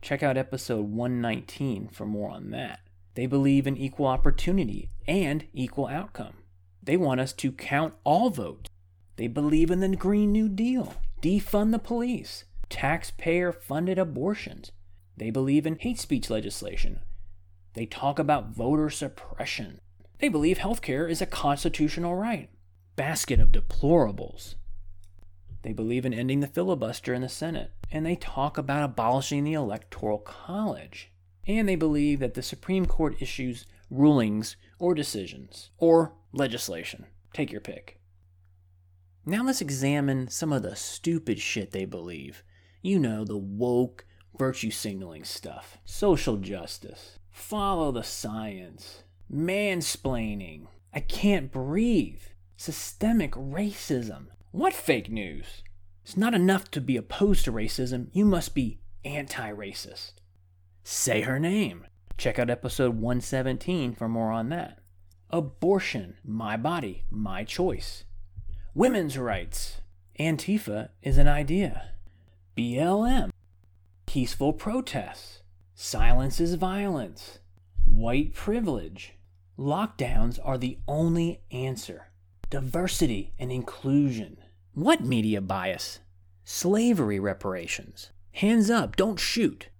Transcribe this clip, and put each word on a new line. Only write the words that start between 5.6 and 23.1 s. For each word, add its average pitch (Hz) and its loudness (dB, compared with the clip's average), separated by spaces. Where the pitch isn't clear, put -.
outcome. 139 -10
They 147 2
want 135 2
us 131 -2
to 135 -2
count 151 -2
all 196 4
votes. 113 -8
They 110 -4
believe 147 4
in 185 2
the 196 2
Green 208 2
New 214 4
Deal, 233 -2
defund 208 2
the 226 2
police, 240 -4
taxpayer-funded 170 -2
abortions. 170 -4
They 113 -4
believe 135 2
in 160 -4
hate 233 -4
speech - -2
legislation. - 0
They 117 -6
talk 139 -2
about 143 0
voter 147 0
suppression. - -8
They 294 0
believe 160 2
healthcare 170 -2
is 170 -2
a 170 -2
constitutional 151 -2
right. 208 -4
Basket 139 2